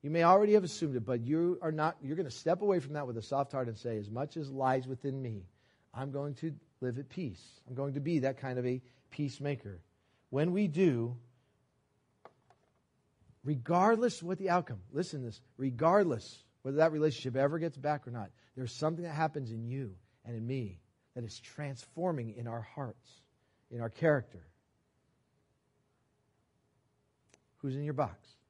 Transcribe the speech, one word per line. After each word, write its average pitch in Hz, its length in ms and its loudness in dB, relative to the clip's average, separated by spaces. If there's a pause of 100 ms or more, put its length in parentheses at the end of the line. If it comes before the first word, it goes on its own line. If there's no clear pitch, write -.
You 143 80 -6
may 165 140 4
already 208 300 8
have 208 100 8
assumed 147 320 -2
it, 113 100 -2
but 123 140 0
you 160 420 2
are 160 120 -2
not, 156 280 0
you're 143 140 -4
gonna 160 160 -4
step 180 300 0
away 196 180 4
from 139 140 -6
that 147 140 -4
with 117 100 -6
a 110 40 -6
soft 139 300 -2
heart 131 160 -2
and 110 100 -6
say, 113 200 -4
"As 104 120 -6
much 131 280 -6
as 143 120 -8
lies 131 380 2
within 131 340 -6
me, 107 240 -8 (480)
I'm 135 180 -8
going 139 240 -6
to 156 220 -8 (220)
live 123 180 -4
at 139 120 -10
peace. 131 580 -10
I'm 127 80 -12
going 139 200 -4
to 147 40 -2
be 151 200 0
that 131 180 0
kind 127 200 -4
of 123 80 -2
a 127 160 0 (280)
peacemaker." 131 720 -6 (480)
When 156 240 2
we 202 160 2
do, 123 480 2 (2250)
regardless 180 800 4
what 175 160 -4
the 190 120 -4
outcome, 143 320 0 (100)
listen 151 300 -4
to 120 60 -6
this, 107 140 -12 (140)
regardless 143 880 2 (200)
whether 139 140 -2
that 160 140 6
relationship 135 460 0
ever 143 220 2
gets 127 180 -4
back 143 280 -2
or 120 60 -12
not, 113 180 -8 (260)
there's 127 180 -6
something 165 320 -2
that 160 80 -8
happens 147 380 -2
in 113 140 -6
you 120 300 -6 (300)
and 117 100 -8
in 113 100 -6
me 117 360 -6 (320)
that 123 100 -8
is 107 160 -12
transforming 143 960 -6
in 120 100 -10
our 117 160 -6
hearts, - 600 -12 (500)
in 120 80 -8
our 113 100 -4
character. 131 560 2 (3250)
Who's 135 180 -4
in 147 80 -6
your 151 80 -4
box? 127 420 -4 (140)